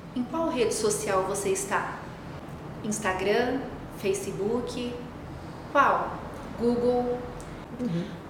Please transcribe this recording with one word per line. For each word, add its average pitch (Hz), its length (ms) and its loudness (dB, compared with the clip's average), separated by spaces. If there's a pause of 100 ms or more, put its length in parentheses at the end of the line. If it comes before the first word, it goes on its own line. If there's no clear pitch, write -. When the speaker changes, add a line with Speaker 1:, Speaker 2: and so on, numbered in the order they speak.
(140)
Speaker 1:
Em 247 80 0
qual 320 280 0
rede 240 220 4
social 196 520 2
você 196 240 0
está? 190 500 0 (840)
Instagram, 214 760 2 (420)
Facebook? 226 920 0 (800)
Qual? 262 440 6 (440)
Google? 247 580 4 (640)
Speaker 2:
Uhum. 180 240 0 (240)